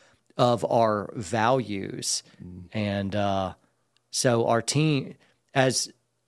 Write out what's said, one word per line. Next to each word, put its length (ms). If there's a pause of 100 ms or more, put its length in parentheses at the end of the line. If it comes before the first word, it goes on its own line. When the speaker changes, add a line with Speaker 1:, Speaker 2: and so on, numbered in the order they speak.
(380)
Speaker 1:
of 320
our 460
values. 1080 (180)
Speaker 2:
Mm. 300
Speaker 1:
And, 440
uh, 380 (580)
so 360
our 140
team, 540 (380)
as, 380 (360)